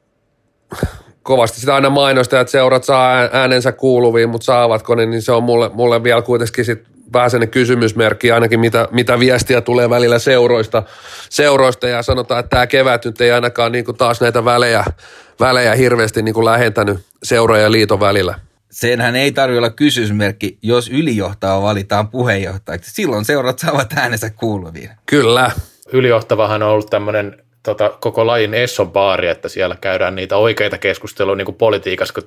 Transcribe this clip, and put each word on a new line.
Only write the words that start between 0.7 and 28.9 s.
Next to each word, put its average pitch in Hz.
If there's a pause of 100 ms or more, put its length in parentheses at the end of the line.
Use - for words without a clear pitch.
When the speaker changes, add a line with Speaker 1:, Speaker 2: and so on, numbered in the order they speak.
Speaker 1:
kovasti 117
sitä 135
aina 139
mainostaa, 135
että 123
seurat 127
saa 127
ää-, 123
äänensä 127
kuuluviin, 120
mut 117
saavatko 120
ne, 113
niin 113
se 123
on 117
mulle, 117
mulle 117
vielä 117
kuitenkin 117
sit 110 (220)
vähän 123
sellainen 113
kysymysmerkki, 117
ainakin 117
mitä, 117
mitä 120
viestiä 123
tulee 120
välillä 120
seuroista, 117 (480)
seuroista, 135
ja 120
sanotaan, 123
että -
tää 123
kevät 131
nyt 113
ei 120
ainakaan 120
niinku 120
taas 120
näitä 117
välejä, 120 (560)
välejä 123
hirveästi 120
niinku 110
lähentänyt 110 (240)
seurojen 113
ja 107
liiton 107
välillä. 98 (360)
Speaker 2:
Senhän 120
ei 139
tarvi 131
olla 117
kysymysmerkki, 104
jos 117
ylijohtaja 101
valitaan 104
puheenjohtajaksi. 98
Silloin 117
seurat 127
saavat 147
äänensä 117
kuuluviin. 95 (160)
Speaker 1:
Kyllä. 123 (420)
Speaker 3:
Ylijohtavahan 110
on 107
ollut 107
tämmönen, 104 (200)
tota, 107 (100)
koko 113
lajin 110
Esson 113